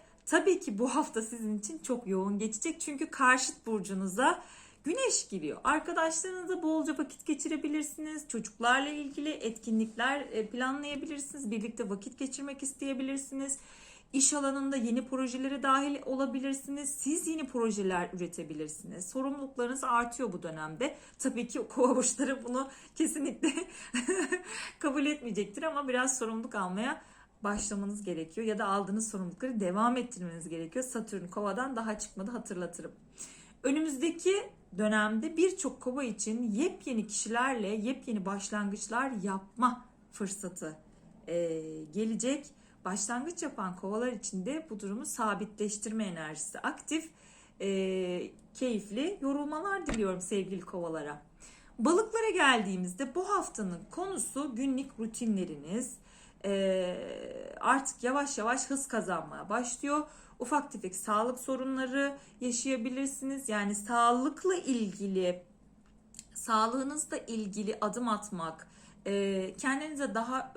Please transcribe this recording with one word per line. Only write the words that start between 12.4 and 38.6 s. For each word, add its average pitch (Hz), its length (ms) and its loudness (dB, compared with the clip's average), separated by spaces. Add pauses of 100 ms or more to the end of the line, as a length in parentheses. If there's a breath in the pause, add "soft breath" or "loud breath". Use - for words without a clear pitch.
isteyebilirsiniz. 269 960 -4 (540 loud breath)
İş 269 220 6
alanında 277 420 2
yeni 240 320 0
projelere 262 540 -2
dahil 277 340 4 (100)
olabilirsiniz. 269 840 -2
Siz 330 360 0
yeni 311 220 -2
projeler 196 640 2
üretebilirsiniz. 165 960 -6
Sorumluluklarınız 269 760 -2
artıyor 240 480 2
bu 175 100 -6
dönemde. 160 540 -4 (220 loud breath)
Tabii 240 300 0
ki 254 140 -4 (120)
kova 254 220 6
burçları 262 480 2
bunu 254 240 0 (260 loud breath)
kesinlikle 302 580 2 (640 loud breath)
<laughs> - 600 -2
kabul 285 280 2
etmeyecektir 233 560 0
ama 285 260 0
biraz 254 300 4
sorumluluk 226 360 -2
almaya 208 480 -2 (400 loud breath)
başlamanız 208 600 -2
gerekiyor. 170 420 -4
Ya 214 120 0
da 214 80 0
aldığınız 196 440 2
sorumlulukları 208 500 -4
devam 214 360 4
ettirmeniz 175 520 -6
gerekiyor. 165 360 -4
Satürn 208 460 -6
kovadan 220 460 -2
daha 220 220 -2
çıkmadı, 202 320 -6
hatırlatırım. 175 640 -6 (680 loud breath)
Önümüzdeki 320 880 4 (280)
dönemde 214 580 4
birçok 370 440 2
kova 254 240 -2
için 220 460 -2
yepyeni 247 560 0
kişilerle 233 600 0
yepyeni 214 580 -2
başlangıçlar 208 840 -2